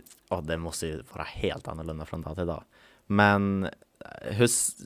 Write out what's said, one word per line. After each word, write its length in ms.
ja, 120
det 160
måste 300
ju 160
vara 100
helt 440
annorlunda 380
från 160
dag 140
till 100
dag. 180
Men, 560
eh, 60
hur 120
s-, 300